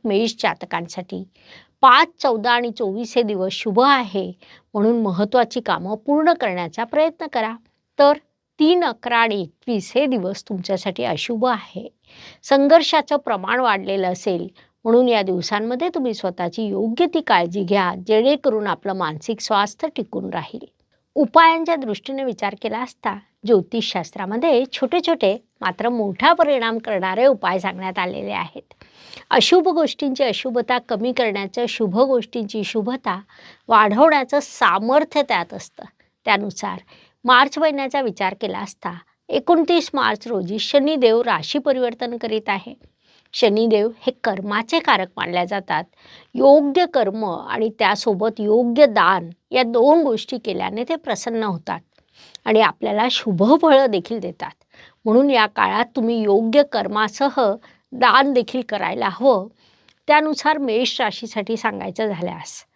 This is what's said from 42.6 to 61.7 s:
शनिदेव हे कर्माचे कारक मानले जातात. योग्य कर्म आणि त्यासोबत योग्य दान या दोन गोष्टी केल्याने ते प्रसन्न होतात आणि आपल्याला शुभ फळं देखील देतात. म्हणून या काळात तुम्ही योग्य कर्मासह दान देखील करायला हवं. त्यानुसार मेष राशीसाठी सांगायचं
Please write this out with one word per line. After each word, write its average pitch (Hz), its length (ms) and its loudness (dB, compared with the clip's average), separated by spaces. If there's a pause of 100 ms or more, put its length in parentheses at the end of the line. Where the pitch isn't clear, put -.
शनिदेव 220 560 2 (120)
हे - 100 -4 (140)
कर्माचे 208 540 -2
कारक 220 280 0 (100)
मानले 180 300 -2
जातात. 185 380 -4 (500)
योग्य 285 600 6
कर्म 220 300 0
आणि 214 540 -4
त्यासोबत 208 640 0
योग्य 233 460 4
दान 185 440 2 (200)
या 254 120 0
दोन 247 400 4
गोष्टी 247 360 -2
केल्याने 208 500 -6
ते 330 80 -2
प्रसन्न 226 460 -6
होतात 175 380 -6 (640)
आणि 220 160 4
आपल्याला 214 500 -2
शुभ 220 520 2
फळं 269 240 6
देखील 214 320 -4
देतात. 180 460 -12 (400)
म्हणून 254 260 4
या 226 160 4
काळात 202 380 0 (120)
तुम्ही 233 260 0
योग्य 220 400 4 (100)
कर्मासह 214 680 -2 (520)
दान 254 400 4
देखील 247 360 -2
करायला 202 440 -4
हवं. 220 360 2 (580)
त्यानुसार 302 520 2
मेष 247 420 -2
राशीसाठी 220 560 -4
सांगायचं 202 500 -4